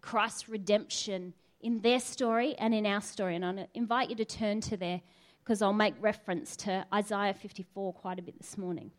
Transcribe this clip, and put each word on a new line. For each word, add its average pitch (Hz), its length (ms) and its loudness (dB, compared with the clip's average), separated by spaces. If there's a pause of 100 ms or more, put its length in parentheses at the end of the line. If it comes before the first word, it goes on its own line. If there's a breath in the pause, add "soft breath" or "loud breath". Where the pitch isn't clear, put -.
Christ's 226 480 -2
redemption 196 840 0 (260 soft breath)
in 226 200 0
their 240 200 6
story 240 560 0
and 226 180 2
in 214 100 2
our 202 160 2
story. 190 360 -2
And 175 80 -2
I 185 300 -4
invite 233 360 0
you 226 60 -4
to 220 80 0
turn 214 380 0
to 214 140 -4
there 180 240 -2 (440 soft breath)
'cause 214 180 2
I'll 196 100 6
make 208 280 4
reference 196 560 -2
to 190 360 -2
Isaiah 202 400 2
fifty-four 196 600 -8
quite 185 260 -8
a 180 40 -10
bit - 160 -14
this - 200 -12
morning. 180 400 -4